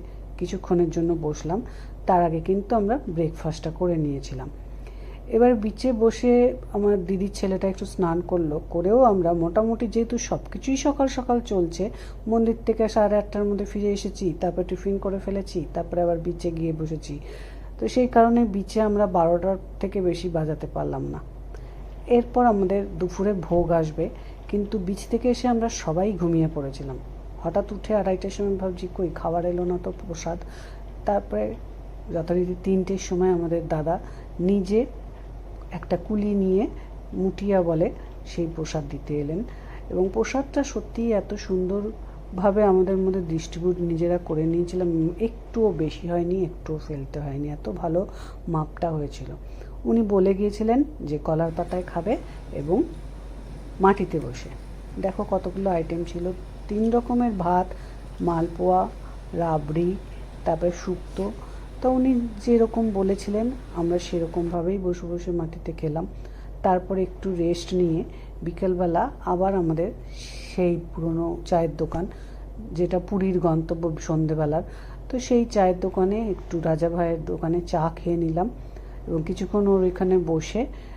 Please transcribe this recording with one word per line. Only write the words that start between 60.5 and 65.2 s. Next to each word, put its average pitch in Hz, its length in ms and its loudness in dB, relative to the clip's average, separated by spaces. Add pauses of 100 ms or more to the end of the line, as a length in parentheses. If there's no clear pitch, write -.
শুক্তো। 185 600 -4 (500)
তো 254 80 4
উনি 254 300 4 (260)
যেরকম 226 440 4
বলেছিলেন, 202 600 0 (260)
আমরা 170 220 2
সেরকমভাবেই 170 800 0
বসে 180 280 -2
বসে 170 240 -4